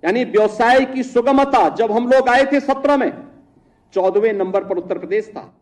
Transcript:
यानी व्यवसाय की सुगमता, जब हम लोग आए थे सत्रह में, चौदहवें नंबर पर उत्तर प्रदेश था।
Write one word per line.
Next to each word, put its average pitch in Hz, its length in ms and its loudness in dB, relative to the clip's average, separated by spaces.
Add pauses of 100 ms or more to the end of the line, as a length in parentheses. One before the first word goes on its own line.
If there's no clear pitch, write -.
यानी 214 220 0
व्यवसाय 226 600 2
की 262 180 -6
सुगमता, 254 680 2
जब 220 220 -2
हम 233 160 -2
लोग 262 200 4
आए 254 160 4
थे 277 160 0
सत्रह 277 360 0
में, 247 160 -2 (800)
चौदहवें 196 380 0
नंबर 190 320 -2
पर 185 140 -4
उत्तर - 200 -6
प्रदेश 202 300 -6
था। 120 140 -14 (200)